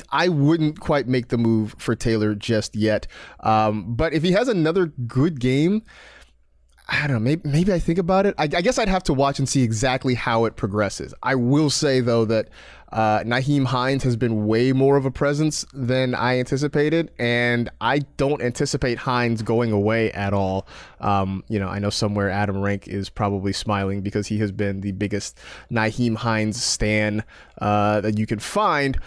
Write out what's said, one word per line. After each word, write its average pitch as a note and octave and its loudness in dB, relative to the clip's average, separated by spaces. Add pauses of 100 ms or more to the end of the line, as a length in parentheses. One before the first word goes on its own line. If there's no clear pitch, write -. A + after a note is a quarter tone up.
(260)
I - 2
wouldn't D#3 2
quite C#3+ 0
make B2+ 0
the B2 0
move A2+ 2
for - -2
Taylor A2 0
just G#2+ -2
yet. G#2+ 0 (320)
Um, A2 0
but D#3+ -2
if D3 0
he F3 2
has A#3+ 2
another F3 2
good C3 -2
game, D3 2 (1040)
I D3 -2
don't C3+ 0
know, - 0
maybe, D3 -2
maybe F3+ 2
I E3+ 2
think E3 0
about F#3+ 2
it. G3+ 0
I, C#3+ 0
I D#3+ 0
guess A#3+ 2
I'd A#3 2
have F#3 0
to D#3+ 0
watch C#3 2
and C#3 2
see C3+ 2
exactly B2+ 0
how A#2 0
it A2 -2
progresses. G2+ -2 (100)
I C3 0
will C#3 4
say, C3+ 2
though, A#2 2
that, G#2+ 0 (440)
uh, G#2+ 2
Nyheim C3 0
Hines B2+ 0
has B2 2
been A2+ 0
way A#2 4
more C3+ 4
of C3+ 2
a C3+ -2
presence D3 0
than B2+ 0
I B2+ 2
anticipated, D3 0
and A#2+ 0 (120)
I B2+ 2 (160)
don't C#3 0
anticipate B2 -2
Hines A#2+ 0
going A2+ 0
away G#2+ 2
at G2 -2
all. F#2+ -2 (360)
Um, G2 0
you A2 0
know, G2 -2
I F#2+ -6
know G2+ 0
somewhere G2+ -2
Adam G2 -2
Rank G2+ -4
is G2 -6
probably G2+ -2
smiling G2 -2
because G2+ -4
he G#2+ -2
has G#2 -2
been G2 -4
the G2 -6
biggest G2+ -6 (320)
Nyheim A2+ 0
Hines A2 -2
stan, G#2+ 0 (340)
uh, G#2 2
that G#2 -2
you G#2+ 0
can G#2+ -4
find. D3 0